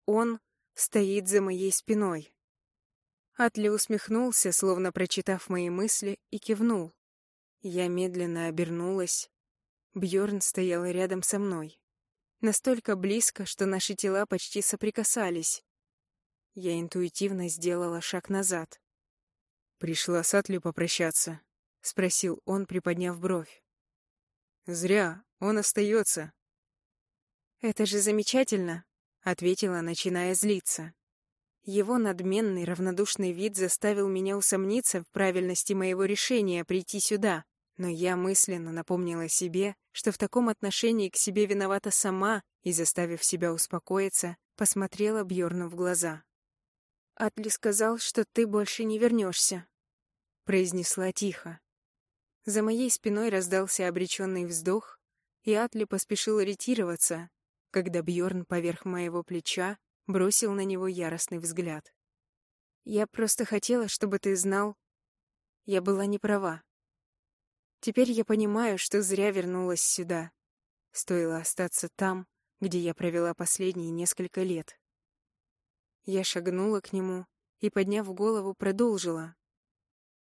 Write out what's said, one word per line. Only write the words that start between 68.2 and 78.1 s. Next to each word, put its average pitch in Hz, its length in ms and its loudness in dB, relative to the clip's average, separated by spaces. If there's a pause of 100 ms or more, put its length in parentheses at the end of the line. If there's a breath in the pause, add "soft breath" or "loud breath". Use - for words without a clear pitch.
понимаю, 214 540 2
что 202 240 0
зря 196 280 2
вернулась 180 520 -2
сюда. 170 500 -2 (580)
Стоило 170 460 -2
остаться 170 580 -2
там, 185 320 -2 (340)
где 180 180 -2
я 170 160 0
провела 170 400 0
последние 175 560 -2
несколько 175 520 -2
лет». 175 380 -4 (1200)
Я 190 200 -2
шагнула 185 560 0
к - 140 -12
нему 185 320 -2 (340)
и, 208 80 0
подняв 202 460 0